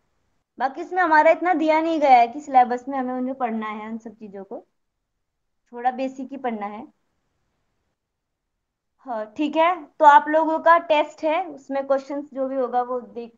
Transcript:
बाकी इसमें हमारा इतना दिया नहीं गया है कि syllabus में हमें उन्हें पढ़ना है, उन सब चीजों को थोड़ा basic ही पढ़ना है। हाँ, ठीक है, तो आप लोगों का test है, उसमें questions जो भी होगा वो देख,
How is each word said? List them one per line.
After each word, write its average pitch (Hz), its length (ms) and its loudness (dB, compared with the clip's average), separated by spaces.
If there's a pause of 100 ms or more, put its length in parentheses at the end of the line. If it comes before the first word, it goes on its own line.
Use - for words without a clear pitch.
(580)
बाकी 269 220 -4
इसमें 349 220 -2
हमारा 311 280 6
इतना 339 240 2
दिया 311 260 2
नहीं 320 200 -2
गया 269 180 8
है 233 100 4
कि 294 120 -12
syllabus 247 480 2
में 277 100 -4
हमें 254 160 -4
उन्हें 254 200 -6
पढ़ना 226 320 -4
है, 214 220 -10
उन 226 100 -10
सब 220 160 -16
चीजों 196 300 -16
को 269 220 -16 (1040)
थोड़ा 240 180 -2
basic 262 400 -8
ही 269 60 -14
पढ़ना 226 300 -8
है। 214 220 -14 (2000)
हाँ, 220 380 -10
ठीक 302 200 -4
है, 330 280 0
तो - 200 -2
आप 294 240 8
लोगों 320 300 0
का 330 200 4
test 302 460 -2
है, 330 220 -2
उसमें 269 400 -8
questions 277 480 -4
जो 269 140 -6
भी 269 60 -8
होगा 247 280 -2
वो 247 180 -6
देख, 233 380 -16